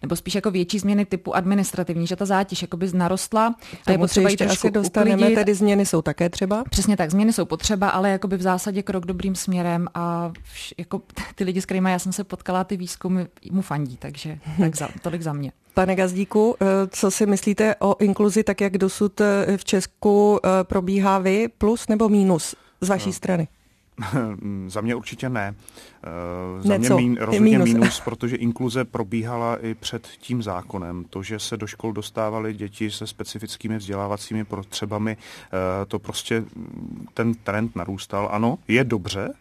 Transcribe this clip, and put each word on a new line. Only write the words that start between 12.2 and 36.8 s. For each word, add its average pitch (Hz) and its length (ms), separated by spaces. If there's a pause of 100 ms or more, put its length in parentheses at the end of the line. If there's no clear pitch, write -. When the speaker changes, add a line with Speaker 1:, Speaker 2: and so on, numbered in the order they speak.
Speaker 1:
potkala, 185 400
ty 185 140
výzkumy 180 500 (240)
mu 190 100
fandí, 143 360
takže 143 420 (100)
Speaker 2:
<laughs> 156 100
Speaker 1:
tak 160 180
za, 147 100 (140)
tolik 170 200
za 160 120
mě. 143 180 (220)
Speaker 2:
Pane 190 220
Gazdíku, 190 680
eh, 196 40 (220)
co 190 240
si 214 140
myslíte 202 540
o 196 240
inkluzi 208 400
tak, 202 180
jak 196 160
dosud, 190 440
eh, 202 360
v - 80
Česku, 208 800
eh, 185 40 (140)
probíhá, 196 560
vy 190 280 (100)
plus 220 300
nebo 220 220
mínus 190 460 (260)
z 185 80
vaší 196 200
Speaker 3:
Eh, 180 40
Speaker 2:
strany? 175 340 (500)
Speaker 3:
<laughs> 101 680
Za 98 140
mě 117 140
určitě 120 340
ne. 104 260 (480)
Eh, 87 580
za - 80
Speaker 2:
Ne, 98 100
Speaker 3:
mě 233 80
Speaker 2:
co? 196 100
Speaker 3:
mín-, 123 220
Speaker 2:
Je 110 60
Speaker 3:
rozhodně 220 320
Speaker 2:
mínus. 120 160
Speaker 3:
mínus, 117 260
protože 117 360
inkluze 120 500
probíhala 117 680
i 113 180
před - 340 (120)
tím 120 240
zákonem. 90 680
To, 95 140
že 104 160
se - 180
do 104 100
škol 113 260
dostávaly 110 600
děti 104 380
se 107 160
specifickými - 720
vzdělávacími 101 640
potřebami, 104 760
eh, 92 680
to 101 140
prostě, - 400
mm, - 760